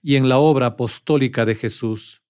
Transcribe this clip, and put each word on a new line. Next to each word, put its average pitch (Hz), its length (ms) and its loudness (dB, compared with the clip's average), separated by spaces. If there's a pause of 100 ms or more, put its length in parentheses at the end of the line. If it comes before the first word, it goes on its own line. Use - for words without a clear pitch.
y 139 140 0
en 131 120 2
la 131 120 4
obra 143 260 4
apostólica 123 800 -2
de 110 80 0
Jesús. 110 760 -8